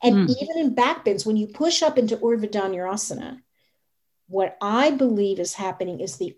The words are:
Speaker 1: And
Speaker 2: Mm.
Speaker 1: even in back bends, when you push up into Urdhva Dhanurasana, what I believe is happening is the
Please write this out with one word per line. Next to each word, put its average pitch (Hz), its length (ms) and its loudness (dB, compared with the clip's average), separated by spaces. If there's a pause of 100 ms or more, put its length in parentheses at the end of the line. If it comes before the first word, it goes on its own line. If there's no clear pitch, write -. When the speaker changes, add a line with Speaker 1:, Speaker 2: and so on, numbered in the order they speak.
Speaker 1:
And 233 140 6
Speaker 2:
Mm. 202 260 4
Speaker 1:
even 320 160 -6
in 294 160 2
back 269 320 0
bends, 202 200 0
when 214 120 2
you 214 100 -2
push 330 360 0
up 302 140 2
into 226 200 2
Urdhva 226 320 0
Dhanurasana, 190 920 -6 (840)
what 190 340 -2
I 233 300 2
believe 208 480 2
is 175 140 -4
happening 185 460 -6
is 190 160 -8
the - 220 -8